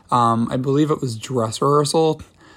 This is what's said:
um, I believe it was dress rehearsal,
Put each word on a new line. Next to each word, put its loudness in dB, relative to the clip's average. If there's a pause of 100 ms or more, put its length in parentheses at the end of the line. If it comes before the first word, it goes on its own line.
(120)
um, 2
I -4
believe 0
it -4
was -6
dress -4
rehearsal, 2 (360)